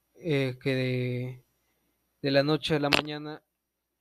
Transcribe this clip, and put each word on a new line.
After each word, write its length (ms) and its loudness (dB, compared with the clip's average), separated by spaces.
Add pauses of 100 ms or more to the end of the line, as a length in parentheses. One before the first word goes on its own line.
(140)
eh, 480 0
que 140 0
de, 680 -4 (800)
de 80 0
la 140 6
noche 320 0
a 40 2
la 120 0
mañana 500 -2 (600)